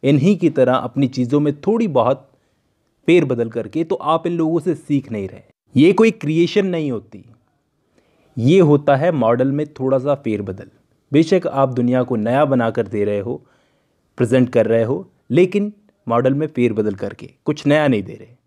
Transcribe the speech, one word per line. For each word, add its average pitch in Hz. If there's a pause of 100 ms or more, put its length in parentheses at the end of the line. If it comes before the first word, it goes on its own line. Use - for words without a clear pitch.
इन्हीं 147
की 170
तरह 127
अपनी 135
चीज़ों 127
में 147
थोड़ी 220
बहुत 127 (800)
फेरबदल 131
करके, 117
तो 170
आप 160
इन 170
लोगों 165
से 165
सीख 143
नहीं 101
रहे। - (340)
ये 156
कोई 220
क्रिएशन 170
नहीं 160
होती, 104 (1120)
ये 139
होता 147
है 156
मॉडल 127
में 147
थोड़ा 131
सा 139
फेरबदल। 101 (420)
बेशक 160
आप 135
दुनिया 123
को 123
नया 117
बना 123
कर 110
दे 101
रहे 104
हो, 117 (760)
प्रेजेंट 123
कर 110
रहे 113
हो, 95 (220)
लेकिन 190 (360)
मॉडल 120
में 151
फेरबदल 107
करके - (160)
कुछ -
नया 151
नहीं 110
दे 95
रहे। - (120)